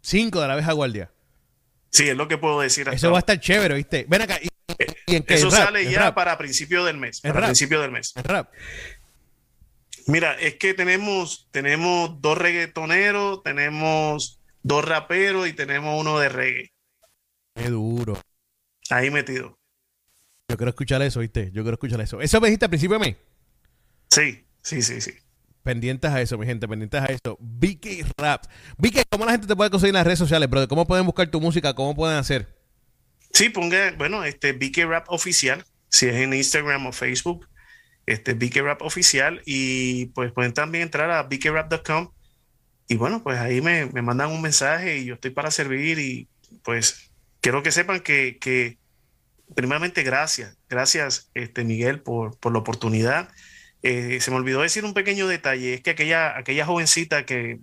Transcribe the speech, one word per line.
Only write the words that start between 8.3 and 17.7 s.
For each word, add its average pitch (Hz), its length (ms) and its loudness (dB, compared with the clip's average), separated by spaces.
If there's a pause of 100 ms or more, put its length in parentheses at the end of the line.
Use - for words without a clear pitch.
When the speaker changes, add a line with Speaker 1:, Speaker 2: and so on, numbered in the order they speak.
Speaker 2:
Mira, 156 260 2
es 156 220 -4
que 190 180 0
tenemos, 185 760 -2
tenemos 165 720 0
dos 151 160 2
reggaetoneros, 175 1040 0
tenemos 151 960 0 (240)
dos 143 220 2
raperos 180 600 0
y 156 60 -4
tenemos 151 460 -2
uno 151 200 0
de 139 100 4
reggae. 127 440 -4 (800)
Speaker 1:
Qué 120 140 -4
duro. 113 500 -4 (680)